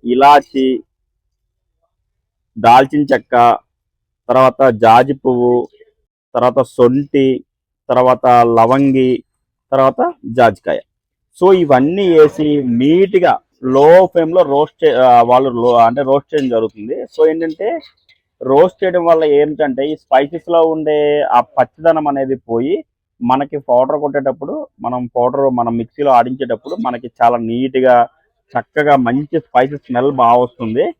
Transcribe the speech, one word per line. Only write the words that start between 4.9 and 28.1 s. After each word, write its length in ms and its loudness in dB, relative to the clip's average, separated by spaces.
పువ్వు, 540 -2
తర్వాత 300 0
సొంటి, 800 0
తర్వాత 380 0
లవంగి, 960 2
తర్వాత 400 0
జాజికాయ. 540 -2
So, 120 4
ఇవన్నీ 640 0
వేసి 440 2
నీట్ 540 0
గా 220 0
లో 420 4
ఫ్లేమ్ 240 -2
లో 120 0
రోస్ట్ 420 -2
చే-, 100 2
ఆ, 280 4
వాళ్ళు 280 2
లో-, 280 0
అంటే 240 2
రోస్ట్ 320 -4
చేయడం 140 -2
జరుగుతుంది. 540 -6
So, 280 0
ఏంటంటే 480 -6
రోస్ట్ 420 0
చేయడం 200 -2
వల్ల 200 2
ఏంటంటే 600 -2
ఈ 100 -8
స్పైసెస్ 540 -4
లో 120 2
ఉండే 600 -2
ఆ 180 0
పచ్చిదనం 680 -2
అనేది 280 -4
పోయి 480 -6
మనకి 360 -4
పౌడర్ 420 -2
కొట్టేటప్పుడు, 680 -6
మనం 260 -8
పౌడర్, 480 -2
మనం 220 -4
మిక్సీలో 340 -4
ఆడించేటప్పుడు 680 -2
మనకి 300 -10
చాలా 140 2
నీట్ 400 -6
గా 320 2